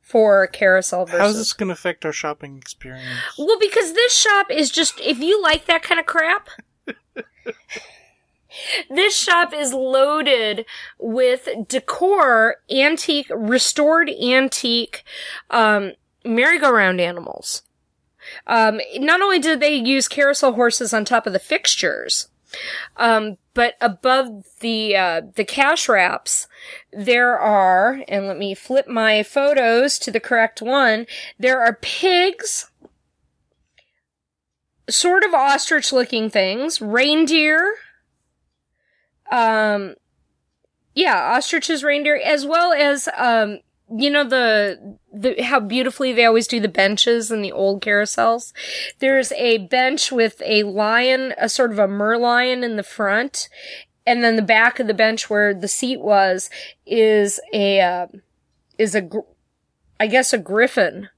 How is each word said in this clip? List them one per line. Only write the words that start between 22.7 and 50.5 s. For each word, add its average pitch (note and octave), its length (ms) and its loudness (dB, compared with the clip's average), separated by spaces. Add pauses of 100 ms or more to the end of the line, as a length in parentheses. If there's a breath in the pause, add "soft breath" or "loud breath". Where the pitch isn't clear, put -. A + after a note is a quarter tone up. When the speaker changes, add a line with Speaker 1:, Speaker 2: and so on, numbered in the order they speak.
Speaker 1:
um, A3 400 0 (160)
but A#3+ 260 0
above A#3+ 640 -2 (160)
the, A3 340 -2
uh, F3 280 0 (140)
the G#3+ 80 -2
cash C#4 440 0
wraps, - 580 0 (460 loud breath)
there A#3+ 460 0
are, G#3 680 2
and G3 200 -4
let F#3 100 -6
me G3 160 -6
flip C4 320 -2
my A3 360 0
photos C#4 760 2
to - 120 -8
the G#3+ 100 -2
correct A3+ 420 0
one, A#3 440 0 (320 loud breath)
there B3+ 220 0
are A#3 200 0
pigs, F4+ 880 -2 (2250)
sort F#4 360 2
of F#4 100 0
ostrich-looking C4 960 0
things, G#3+ 520 -2
reindeer, D4+ 920 2 (1600 loud breath)
um, G#3+ 640 0 (1000)
yeah, G#3+ 400 0
ostriches, D4 480 -2
reindeer, D4 400 0
as D4 220 0
well E4+ 300 2
as, C#4+ 420 0
um, A3 440 0 (340)
you C4 160 0
know, C#4+ 140 2
the, G#3+ 720 0 (160)
the, G#3 300 -2
how B3 180 0
beautifully B3+ 540 -4
they A#3 100 4
always A3+ 220 4
do A#3+ 140 -2
the G#3 80 -2
benches G#3+ 600 0
in G#3+ 120 -4
the G3 100 -6
old G3 300 -2
carousels? A3+ 680 0 (480 loud breath)
There's C4+ 320 2
a A#3 260 0
bench B3+ 520 -2
with A3+ 340 0
a G#3+ 180 2